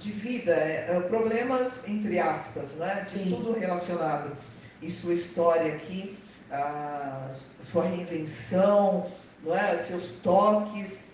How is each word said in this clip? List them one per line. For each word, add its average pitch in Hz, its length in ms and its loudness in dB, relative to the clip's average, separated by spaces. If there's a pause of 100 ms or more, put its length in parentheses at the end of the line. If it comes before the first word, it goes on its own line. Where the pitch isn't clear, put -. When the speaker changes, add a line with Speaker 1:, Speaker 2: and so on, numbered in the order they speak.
Speaker 1:
de 208 120 -8
vida, 208 400 0
é, 156 440 0
é, 175 120 2
problemas 233 760 0
entre 202 320 0
aspas, - 580 -2
né? 190 360 -2
De 196 120 -4
Speaker 2:
Sim. 185 120 0
Speaker 1:
tudo 226 220 0
relacionado. 160 760 -2 (460)
E 170 100 -8
sua 175 220 -2
história 165 640 2
aqui, 185 420 -8 (340)
a 143 800 -4
sua - 540 -4
reinvenção, 180 1200 2 (380)
não 165 100 0
é? 190 220 2
Seus 180 460 -6
toques 208 760 4 (140)